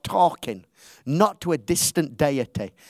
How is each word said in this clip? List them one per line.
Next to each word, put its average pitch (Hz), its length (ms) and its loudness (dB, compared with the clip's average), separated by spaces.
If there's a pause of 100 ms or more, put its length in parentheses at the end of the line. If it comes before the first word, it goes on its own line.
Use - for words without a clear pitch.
talking 151 640 0 (420)
not 185 360 2
to 170 100 0
a 156 40 0
distant 156 600 -2
deity, 127 560 -2 (180)